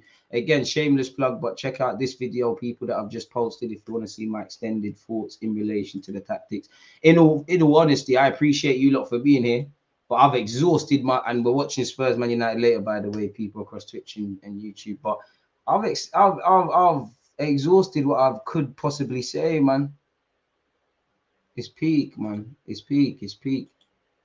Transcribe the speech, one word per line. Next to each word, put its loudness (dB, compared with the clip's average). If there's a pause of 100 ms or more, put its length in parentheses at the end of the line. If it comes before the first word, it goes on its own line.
(300)
Again, 0
shameless 0
plug, -4
but -6
check -6
out -4
this -4
video, -4
people, -8
that -4
I've -6
just -12
posted -6
if -14
you -12
wanna -8
see -12
my -6
extended -8
thoughts -10
in -4
relation -6
to -14
the -10
tactics. -10 (340)
In 8
all, 6
in 2
all 6
honesty, 4
I 4
appreciate 0
you 4
lot 0
for -2
being 4
here, 0 (420)
but -2
I've 6
exhausted 0
my, 0
and -2
we're 2
watching -2
Spurs -2
Man -2
United -2
later, 4
by -4
the -6
way, -6
people -10
across -16
Twitch -18
and, -8
and -14
YouTube, -14
but -4 (500)
I've 0
ex-, -6
I've, 4 (100)
I've, 4
I've 2 (300)
exhausted 2
what 0
I 2
could -4
possibly -6
say, -2
man. 2 (1600)
It's -12
peak, -2
man. -10 (100)
It's -12
peak, 0
it's -14
peak. -6 (540)